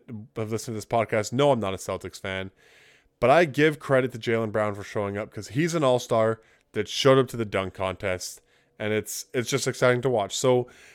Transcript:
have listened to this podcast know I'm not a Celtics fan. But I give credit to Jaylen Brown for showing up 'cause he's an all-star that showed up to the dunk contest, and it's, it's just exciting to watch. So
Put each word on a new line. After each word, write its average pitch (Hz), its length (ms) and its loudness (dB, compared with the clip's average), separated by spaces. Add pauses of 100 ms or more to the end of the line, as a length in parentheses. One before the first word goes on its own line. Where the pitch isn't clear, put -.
(360)
have 110 160 -6
listened 113 220 -6
to 107 40 -6
this 101 80 -10
podcast 110 460 0
know 139 200 4
I'm 120 80 2
not 98 160 -2
a - 20 -6
Celtics 95 420 -8
fan. 95 300 -6 (720)
But 120 100 4
I 170 160 6
give 147 320 2
credit 131 360 0
to 123 40 -12
Jaylen 113 340 -2
Brown 107 220 0
for 101 100 -10
showing 101 320 -4
up 104 160 -8
'cause - 180 -12
he's 160 260 0
an 156 80 0
all-star 117 580 2 (300)
that 107 160 -4
showed 135 320 4
up 127 80 2
to 120 100 -10
the 113 80 -2
dunk 95 300 -4
contest, 92 640 -4 (380)
and 107 140 -2
it's, - 380 -4
it's 120 180 -2
just 135 180 -2
exciting 123 340 2
to 131 80 0
watch. 104 260 -2
So 123 320 2 (260)